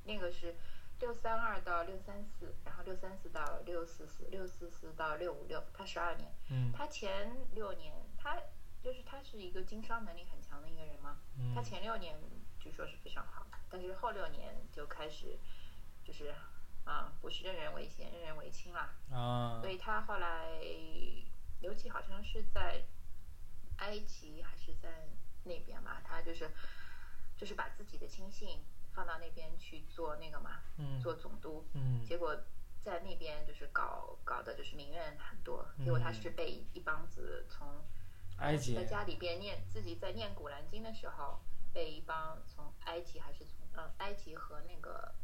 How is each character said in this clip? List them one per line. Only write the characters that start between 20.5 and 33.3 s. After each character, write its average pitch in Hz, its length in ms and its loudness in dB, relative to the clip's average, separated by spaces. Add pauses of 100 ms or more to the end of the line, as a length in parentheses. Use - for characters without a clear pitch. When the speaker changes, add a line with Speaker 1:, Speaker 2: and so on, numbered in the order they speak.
Speaker 1:
尤 185 140 2
其 - 140 4
好 - 140 -2
像 196 200 4
是 220 300 4
在 - 320 10 (920)
埃 208 220 -2
及 - 420 -2
还 - 140 4
是 - 260 4
在 165 260 0 (360)
那 175 160 -2
边 - 220 0
吧， - 220 -2
他 - 180 4
就 - 120 4
是， - 160 0 (840)
就 208 100 -4
是 196 80 -2
把 - 160 -2
自 - 140 -2
己 - 140 -2
的 185 80 2
亲 190 240 0
信 - 300 2 (320)
放 - 140 2
到 160 120 0
那 165 120 -2
边 165 280 2
去 156 300 -2
做 156 280 -2
那 160 140 -6
个 156 100 2
嘛， 160 200 0 (160)
Speaker 2:
嗯。 135 240 -2
Speaker 1:
做 156 140 -2
总 - 260 -2
督。 156 320 -6
Speaker 2:
嗯。 127 320 2
Speaker 1:
结 170 140 2
果 160 180 2 (460)
在 180 180 -2
那 185 160 0
边 151 300 2